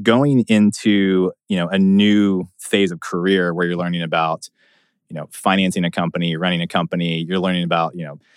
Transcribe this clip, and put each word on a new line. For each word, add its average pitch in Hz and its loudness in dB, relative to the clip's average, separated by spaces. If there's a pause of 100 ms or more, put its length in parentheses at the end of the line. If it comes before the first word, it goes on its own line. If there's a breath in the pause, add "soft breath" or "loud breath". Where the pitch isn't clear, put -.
going 123 4
into, 101 2 (160)
you 98 -2
know, 87 -2
a 95 -2
new 98 4 (140)
phase 98 0
of 85 -10
career 90 0
where 87 -2
you're 87 -4
learning 87 -4
about, 82 -2 (600)
you - -14
know, 73 -12
financing 95 0
a 85 -4
company, 85 -4
running 87 -2
a 85 -6
company, 85 -2
you're 92 -2
learning 90 -2
about, 82 -2
you 85 -10
know, 73 -14 (180)